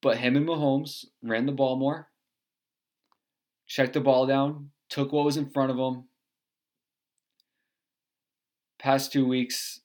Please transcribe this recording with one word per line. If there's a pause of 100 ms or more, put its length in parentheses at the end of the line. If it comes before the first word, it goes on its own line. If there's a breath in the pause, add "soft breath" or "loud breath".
but
him
and
Mahomes (180)
ran
the
ball
more, (1500)
checked
the
ball
down, (180)
took
what
was
in
front
of
'em. (2750)
Past
two
weeks